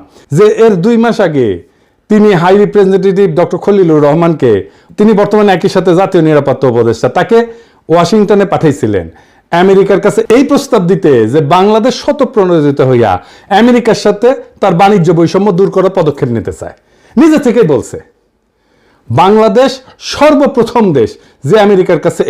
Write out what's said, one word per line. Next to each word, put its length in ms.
যে 80
এর 80
দুই 180
মাস 140
আগে 200
তিনি 200
হাই 220
রিপ্রেজেন্টেটিভ 640
ডক্টর 240
খলিলুর 420
রহমানকে, 460
তিনি 220
বর্তমানে 360
একই 200
সাথে 240
জাতীয় 280
নিরাপত্তা 460
উপদেষ্টা, 360
তাকে 180
ওয়াশিংটনে 600
পাঠাইছিলেন 520
আমেরিকার 540
কাছে 160
এই 140
প্রস্তাব 320
দিতে 200
যে 60
বাংলাদেশ 380
স্বতঃপ্রণোদিত 760
হইয়া 220
আমেরিকার 440
সাথে 240
তার 200
বাণিজ্য 280
বৈষম্য 280
দূর 160
করার 240
পদক্ষেপ 380
নিতে 220
চায়। 160
নিজে 240
থেকেই 280
বলছে, 240
বাংলাদেশ 640
সর্বপ্রথম 680
দেশ 120
যে 60
আমেরিকার 400
কাছে 240